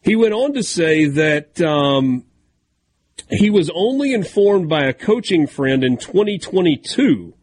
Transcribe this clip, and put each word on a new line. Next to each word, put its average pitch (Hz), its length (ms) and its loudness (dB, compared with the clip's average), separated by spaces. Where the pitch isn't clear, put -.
He 202 140 0
went 220 180 2
on 269 180 -2
to 254 100 -4
say 160 440 0
that, 151 560 -2
um, 139 640 0
he 208 180 2
was 180 260 2
only 262 380 -2
informed 202 560 0
by 151 160 0
a 131 80 0
coaching 196 540 0
friend 135 360 0
in 127 140 2
twenty 202 420 -2
twenty-two 170 1040 0